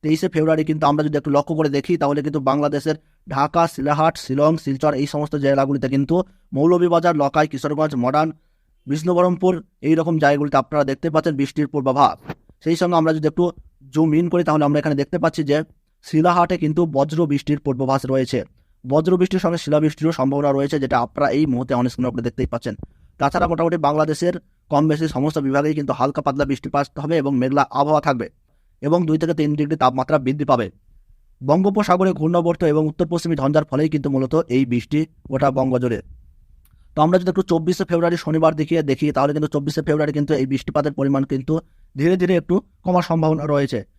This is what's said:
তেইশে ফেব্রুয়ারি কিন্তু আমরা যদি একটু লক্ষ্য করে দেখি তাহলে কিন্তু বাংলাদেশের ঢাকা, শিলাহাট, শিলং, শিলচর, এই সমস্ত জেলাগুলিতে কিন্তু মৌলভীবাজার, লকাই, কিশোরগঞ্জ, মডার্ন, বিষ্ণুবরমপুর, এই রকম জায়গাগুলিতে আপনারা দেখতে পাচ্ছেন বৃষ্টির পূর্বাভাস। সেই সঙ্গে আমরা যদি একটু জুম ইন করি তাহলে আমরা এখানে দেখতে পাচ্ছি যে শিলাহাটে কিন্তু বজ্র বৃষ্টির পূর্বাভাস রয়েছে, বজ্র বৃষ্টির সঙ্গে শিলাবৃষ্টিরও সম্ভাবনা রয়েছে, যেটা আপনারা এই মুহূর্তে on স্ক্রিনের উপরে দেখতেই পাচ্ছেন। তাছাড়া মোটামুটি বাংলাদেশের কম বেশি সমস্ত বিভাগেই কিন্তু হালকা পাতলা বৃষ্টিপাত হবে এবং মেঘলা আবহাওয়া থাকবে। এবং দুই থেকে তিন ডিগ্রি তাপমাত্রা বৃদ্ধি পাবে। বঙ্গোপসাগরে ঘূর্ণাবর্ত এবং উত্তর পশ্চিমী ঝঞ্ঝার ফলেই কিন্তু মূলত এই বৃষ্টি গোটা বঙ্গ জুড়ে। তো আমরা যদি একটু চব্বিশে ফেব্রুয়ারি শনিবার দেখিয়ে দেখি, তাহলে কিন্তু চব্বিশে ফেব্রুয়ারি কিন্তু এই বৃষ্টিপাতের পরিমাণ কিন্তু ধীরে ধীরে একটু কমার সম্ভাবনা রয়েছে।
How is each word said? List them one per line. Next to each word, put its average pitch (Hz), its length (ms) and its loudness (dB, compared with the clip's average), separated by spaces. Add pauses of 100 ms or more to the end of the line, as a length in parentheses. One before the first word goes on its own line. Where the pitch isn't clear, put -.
তেইশে 156 300 0
ফেব্রুয়ারি 156 360 2
কিন্তু 156 200 0
আমরা 151 160 0
যদি 147 140 -2
একটু 147 160 -6
লক্ষ্য 143 220 0
করে 156 180 2
দেখি 143 260 0
তাহলে 143 240 0
কিন্তু 151 220 -4
বাংলাদেশের 147 480 0 (300)
ঢাকা, 147 360 0 (120)
শিলাহাট, 147 400 0 (100)
শিলং, 147 280 2 (100)
শিলচর, 139 380 -2
এই 147 60 0
সমস্ত 147 280 -6 (100)
জেলাগুলিতে 139 500 2
কিন্তু 139 220 2 (360)
মৌলভীবাজার, 170 720 4
লকাই, 156 260 2
কিশোরগঞ্জ, 147 440 -4 (120)
মডার্ন, 147 240 2 (580)
বিষ্ণুবরমপুর, 180 680 2 (360)
এই 156 100 6
রকম 165 240 0
জায়গাগুলিতে 143 400 2
আপনারা 147 280 0
দেখতে 135 200 -6
পাচ্ছেন 156 300 0
বৃষ্টির 143 320 -2
পূর্বাভাস। 135 420 2 (500)
সেই 165 160 0
সঙ্গে 175 200 2
আমরা 160 160 2
যদি 156 160 -2
একটু 175 120 0 (500)
জুম 160 140 4 (100)
ইন 175 140 2
করি 175 120 2
তাহলে 151 200 2
আমরা 143 160 2
এখানে 151 200 -2
দেখতে 143 180 -4
পাচ্ছি 165 320 -2
যে 147 60 4 (500)
শিলাহাটে 175 580 2
কিন্তু 156 180 0 (140)
বজ্র 147 300 0
বৃষ্টির 143 380 -2
পূর্বাভাস 135 380 -2 (100)
রয়েছে, 131 260 0 (460)
বজ্র 156 360 0
বৃষ্টির 185 240 0
সঙ্গে 165 200 0
শিলাবৃষ্টিরও 151 540 0
সম্ভাবনা 143 340 0
রয়েছে, 139 300 0
যেটা 131 220 -2
আপনারা 143 320 -2
এই 151 160 4
মুহূর্তে 123 220 -4
on 123 160 2
স্ক্রিনের 127 200 -4
উপরে 120 160 -6
দেখতেই 120 260 -4
পাচ্ছেন। 117 220 -6 (460)
তাছাড়া 139 300 0
মোটামুটি 165 260 0 (100)
বাংলাদেশের 156 480 0 (360)
কম 151 180 2
বেশি 156 260 0
সমস্ত 147 240 -2
বিভাগেই 143 400 0
কিন্তু 139 140 -4
হালকা 139 300 -2
পাতলা 143 280 0
বৃষ্টিপাত 139 360 -4 (160)
হবে 151 200 -2
এবং 139 180 -2
মেঘলা 135 220 2 (180)
আবহাওয়া 151 260 2
থাকবে। 123 200 -2 (560)
এবং 156 160 2 (100)
দুই 156 100 2
থেকে 165 160 0
তিন 151 240 0
ডিগ্রি 151 240 -2
তাপমাত্রা 131 360 2
বৃদ্ধি 139 320 -2
পাবে। 117 160 2 (760)
বঙ্গোপসাগরে 190 800 2
ঘূর্ণাবর্ত 170 440 0 (100)
এবং 156 180 2
উত্তর 165 220 -4
পশ্চিমী 165 280 -2
ঝঞ্ঝার 147 300 2
ফলেই 151 240 0
কিন্তু 143 200 -2
মূলত 131 200 -2 (220)
এই 135 60 4 (100)
বৃষ্টি 123 280 -2 (300)
গোটা 139 200 0
বঙ্গ 131 220 0 (100)
জুড়ে। 117 160 -2 (1000)
তো - 80 -4
আমরা 170 140 2
যদি 180 140 -2
একটু 190 180 0
চব্বিশে 170 400 0
ফেব্রুয়ারি 170 340 0
শনিবার 160 360 2
দেখিয়ে 160 200 0 (100)
দেখি, 135 160 -2 (100)
তাহলে 143 200 0
কিন্তু 151 180 -2
চব্বিশে 147 320 -4
ফেব্রুয়ারি 151 320 0
কিন্তু 147 220 0
এই 131 100 0
বৃষ্টিপাতের 143 480 -2
পরিমাণ 139 320 0
কিন্তু 135 240 -4 (420)
ধীরে 160 240 2
ধীরে 180 200 2
একটু 175 140 -2 (300)
কমার 180 260 0
সম্ভাবনা 156 360 0
রয়েছে। 139 320 0 (200)